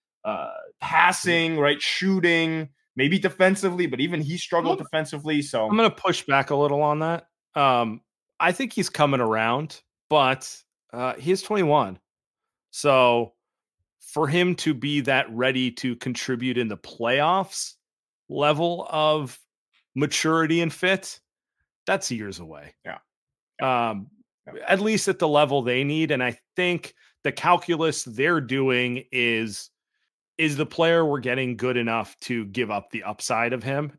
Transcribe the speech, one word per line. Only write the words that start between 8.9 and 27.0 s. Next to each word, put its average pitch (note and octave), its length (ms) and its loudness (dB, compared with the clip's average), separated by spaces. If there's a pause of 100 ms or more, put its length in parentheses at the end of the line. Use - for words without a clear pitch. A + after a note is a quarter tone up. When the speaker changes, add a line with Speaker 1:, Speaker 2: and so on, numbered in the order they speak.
Speaker 2:
around, A#2 640 -2 (260)
but, C3+ 480 2 (360)
uh, B2 240 -4
he C#3 160 -4
is F#3+ 100 -2
twenty-one. D3 560 0 (720)
So B2 640 4 (640)
for - 260 -2
him F3 280 2
to - 180 -2
be C#3+ 280 -2
that C3 300 0
ready B2+ 400 0
to A#2+ 260 -4
contribute B2 600 -4
in A#2+ 120 -2
the G#2 100 -8
playoffs C#3+ 960 -2 (560)
level D3+ 580 0
of D#3 500 0 (560)
maturity D#3+ 680 2
and D#3+ 100 -2
fit, - 480 -2 (640)
that's F#2+ 240 -2
years G#2 280 -6
away. D#2+ 360 -18 (120)
Speaker 1:
Yeah. - 120 -12 (920)
Speaker 2:
Um, G2+ 180 -8 (380)
Speaker 1:
Yeah. - 200 -16
Speaker 2:
at F#3+ 140 4
least G#3+ 280 0
at F#3 100 0
the E3 100 2
level D3 320 4
they B2 240 0
need. D3+ 260 0
And C3 120 0
I B2 160 -2 (180)
think F3 380 -2 (280)